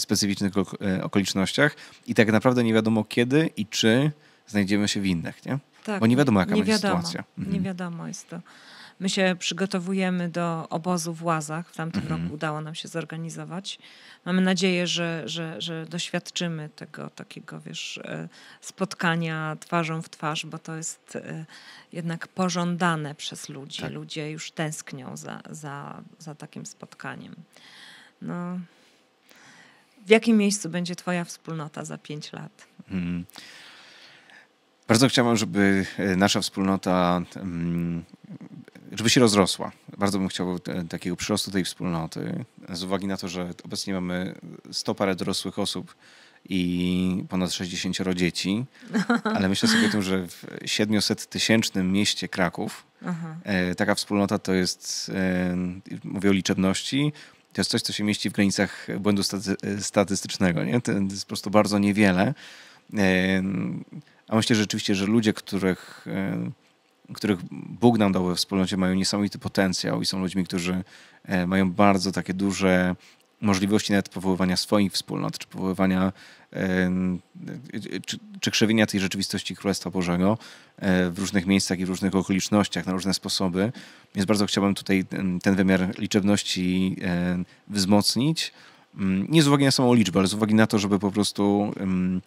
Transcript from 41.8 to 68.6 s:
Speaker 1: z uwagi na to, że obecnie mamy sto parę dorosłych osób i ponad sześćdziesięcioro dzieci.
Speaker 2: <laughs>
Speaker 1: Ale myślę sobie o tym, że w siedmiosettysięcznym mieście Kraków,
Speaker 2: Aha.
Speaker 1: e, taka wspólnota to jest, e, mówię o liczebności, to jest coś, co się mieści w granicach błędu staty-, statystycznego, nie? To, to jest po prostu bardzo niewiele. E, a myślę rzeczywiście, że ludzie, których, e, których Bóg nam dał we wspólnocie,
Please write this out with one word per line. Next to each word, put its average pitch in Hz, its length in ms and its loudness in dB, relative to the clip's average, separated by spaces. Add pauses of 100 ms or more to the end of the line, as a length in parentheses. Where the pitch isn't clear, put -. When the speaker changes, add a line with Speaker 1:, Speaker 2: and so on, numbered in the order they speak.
Speaker 1:
z 87 140 -8
uwagi 95 240 -4
na 98 100 -4
to, 98 120 -8
że 87 220 -6 (140)
obecnie 101 300 -6
mamy 90 400 -4 (380)
sto - 220 -4
parę 95 220 0
dorosłych 95 420 -4
osób 92 360 -6 (540)
i 90 800 0
ponad 92 240 0
sześćdziesięcioro 92 600 -4
dzieci. 90 500 0 (320)
Speaker 2:
<laughs> 220 400 0
Speaker 1:
Ale - 120 2
myślę 98 200 2
sobie 226 180 4
o - 40 2
tym, 107 120 0
że 92 240 0
w - 180 -16 (220)
siedmiosettysięcznym 104 1300 0
mieście 98 360 0
Kraków, - 580 -2 (200)
Speaker 2:
Aha. 165 380 -8
Speaker 1:
e, 90 300 0
taka 101 200 2
wspólnota 101 440 0
to 92 140 -2
jest, - 600 -2
e, 92 420 0 (480)
mówię 101 260 0
o - 20 6
liczebności, 98 800 0 (400)
to - 80 -4
jest 95 100 0
coś, 117 120 0
co - 100 -6
się 104 120 -4
mieści 104 260 0
w - 20 -14
granicach 98 540 2 (140)
błędu 98 220 4
staty-, 95 340 -2 (260)
statystycznego, 95 800 2
nie? 123 160 0
To, 117 120 -2
to 107 80 0
jest 98 240 -4
po - 40 -18
prostu 107 220 -6
bardzo 101 280 6
niewiele. 101 560 4 (640)
E, 95 440 4 (840)
a 110 80 2
myślę 113 200 4
rzeczywiście, 107 380 0
że 95 120 0
ludzie, 107 260 4
których, - 720 -4
e, 110 440 -4 (640)
których 101 240 0 (140)
Bóg 117 460 2
nam 101 140 4
dał 92 140 2
we 90 80 0
wspólnocie, 95 420 0